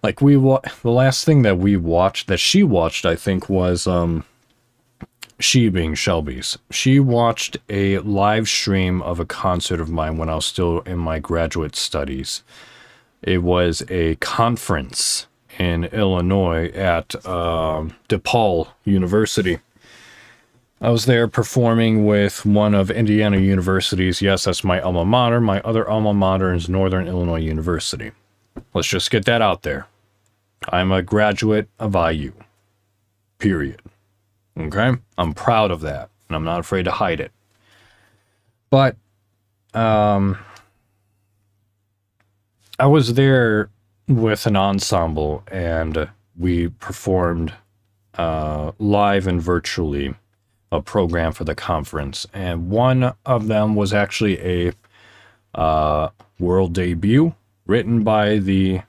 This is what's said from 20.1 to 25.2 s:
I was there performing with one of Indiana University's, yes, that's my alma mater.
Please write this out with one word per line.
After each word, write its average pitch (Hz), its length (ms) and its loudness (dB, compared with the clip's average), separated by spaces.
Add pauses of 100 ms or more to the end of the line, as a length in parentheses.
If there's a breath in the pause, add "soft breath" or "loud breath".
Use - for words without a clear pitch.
I 117 80 0
was 113 140 2
there 117 240 4
performing 113 760 2
with 101 380 2
one 104 300 4
of 98 160 2
Indiana 107 480 2
University's, 92 840 0
yes, 98 240 0
that's 92 200 -2
my 92 160 0
alma 90 240 -2
mater. 120 360 2